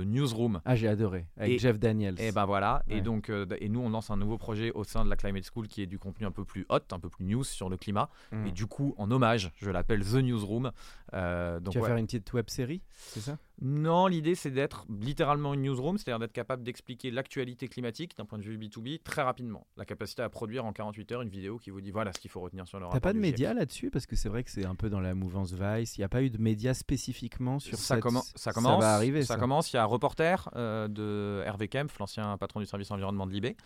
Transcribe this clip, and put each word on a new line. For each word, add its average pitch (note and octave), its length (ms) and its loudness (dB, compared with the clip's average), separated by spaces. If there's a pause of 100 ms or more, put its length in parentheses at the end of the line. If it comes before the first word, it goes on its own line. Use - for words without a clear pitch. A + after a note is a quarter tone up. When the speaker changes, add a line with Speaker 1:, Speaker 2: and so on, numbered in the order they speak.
Speaker 1:
Newsroom. A2+ 640 2
Speaker 2:
Ah, B2+ 100 6
j'ai A2 120 4
adoré, G2 380 2 (120)
avec A#2+ 140 2
Speaker 1:
Et B2 60 4
Speaker 2:
Jeff A2+ 200 4
Daniels. G#2 420 2
Speaker 1:
et A2+ 120 0
ben G#2 120 2
voilà. G2+ 420 2
Et - 100 0
Speaker 2:
Ouais. G#2 40 2
Speaker 1:
donc, A2 300 0
euh, G2+ 160 0
d-, F#2 160 -4
et G#2 80 -2
nous, A#2 100 2
on B2 80 0
lance A2 220 -2
un G#2 80 2
nouveau G#2 180 2
projet A2 360 -2
au G#2 120 -4
sein A2 220 6
de - 20 10
la G2+ 80 8
Climate G2 340 0
School A2+ 180 -6
qui - 120 -8
est G2 60 -2
du F#2+ 120 -8
contenu G2 280 -6
un F#2 60 -2
peu G2+ 120 -6
plus - 240 -6
hot, - 120 4 (120)
un F2+ 80 -6
peu F2+ 80 -8
plus - 160 -8
news A2+ 200 0
sur F#2+ 260 -6
le F#2 80 -4
climat. G#2+ 320 0 (200)
Speaker 2:
Mm. G#2+ 180 -4
Speaker 1:
Et F#2+ 40 -4
du G2+ 140 -4
coup, C#3 320 -2
en G#2 120 -2
hommage, A#2 460 4
je G2+ 140 -4
l'appelle G2 340 2
The G#2 120 2
Newsroom. A#2+ 540 2 (440)
Euh, F2 460 -2
donc, F2+ 120 -4
Speaker 2:
Tu B2 60 2
vas A2+ 60 2
Speaker 1:
ouais. A2 40 2
Speaker 2:
faire A#2 80 4
une A2+ 80 0
petite G#2+ 300 -6
web A#2 160 0
série, C3+ 320 -4 (100)
c'est - 280 -12
ça ? C#3+ 180 -6 (220)
Speaker 1:
Non, D#3 460 4
l'idée, E3+ 300 4
c'est C#3+ 160 -6
d'être C#3 360 0
littéralement C#3+ 640 0
une C#3 100 0
newsroom, C#3 360 0
c'est-à-dire A#2 220 -4
d'être A2+ 120 -6
capable B2 300 -4
d'expliquer A#2+ 480 -8
l'actualité B2+ 560 -4
climatique B2 500 -6
d'un G#2 80 -10
point G#2 140 -10
de G2+ 60 -8
vue A2 120 -8
B G#2+ 140 -10
two A2+ 120 -12
B C#3+ 200 -6
très - 200 -2
rapidement. B2 440 -4 (100)
La G#2+ 80 -8
capacité G#2 380 -6
à A2 60 -2
produire A#2 360 -6
en G#2+ 80 -6
quarante-huit G#2+ 380 -8
heures A#2+ 120 -4
une A#2 60 -6
vidéo G2 300 -8
qui G2 120 -14
vous F#2+ 100 -10
dit, G2 100 -10
voilà G2+ 220 -2
ce - 80 -8
qu'il F#2+ 100 -14
faut F#2 100 -10
retenir F#2 280 -10
sur G2 100 -12
le F#2 60 -8
Speaker 2:
T'as F2 80 -8
Speaker 1:
rapport C3 80 4
Speaker 2:
pas F3+ 120 2
de A3 60 0
Speaker 1:
du G#3 60 2
giec. D#3+ 80 4
Speaker 2:
médias C#3+ 220 0
là-dessus ? A#3 360 -2
Parce - 160 -4
que - 80 -8
c'est - 140 2
vrai A#2 160 -2
que - 80 -10
c'est G2+ 120 -2
un F#2 120 -2
peu A2 140 -2
dans G2 100 0
la F#2 160 0
mouvance F#2+ 360 -2
Vice. G#2 460 -2
Il - 40 -2
y - 20 2
a G2 40 -2
pas B2+ 140 2
eu C3+ 80 2
de A2 80 -4
médias A2 360 4
spécifiquement B2+ 840 -2
sur - 200 -6
Speaker 1:
Ça B2 180 2
Speaker 2:
cette, A2+ 80 2
Speaker 1:
commen-, B2 180 2
ça - 140 -12
Speaker 2:
ça - 160 -4
Speaker 1:
commence, C3 280 6
Speaker 2:
va G#2+ 140 8
arriver, C3 280 4
Speaker 1:
ça B2 120 0
Speaker 2:
ça. G#2+ 60 0
Speaker 1:
commence. C#3 320 2
Il C#3 40 0
y - 40 6
a A2+ 40 6
Reporter, D3 680 2
euh, A2 320 -2
de G#2 580 -2
Hervé G#2 220 -2
Kempf, C#3 320 -2
l'ancien G#2 400 -4
patron G2+ 220 -4
du G2+ 60 -2
service G2+ 260 -6
environnement G2 340 -2
de F#2 60 -4
Libé. G#2 340 -2